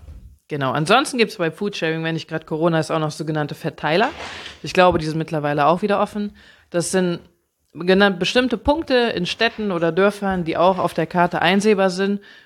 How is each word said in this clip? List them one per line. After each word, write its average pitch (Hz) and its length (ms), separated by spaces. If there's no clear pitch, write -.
Genau. 139 240
Ansonsten 220 460
gibt's 220 180
bei 165 140
Foodsharing, 160 520
wenn 165 120
nicht 156 140
grad 160 180
Corona 160 340
ist, 156 100
auch 160 80
noch 156 120
sogenannte 156 440
Verteiler. 165 560
Ich 151 100
glaube, 180 260
die 156 60
sind 156 140
mittlerweile 147 480
auch 175 160
wieder 202 180
offen. 208 340
Das 170 200
sind 180 300
gena-, 190 360
bestimmte 233 460
Punkte 294 380
in 233 320
Städten 220 440
oder 165 220
Dörfern, 190 520
die 156 120
auch 180 220
auf - 160
der 160 120
Karte - 360
einsehbar 196 480
sind, 196 300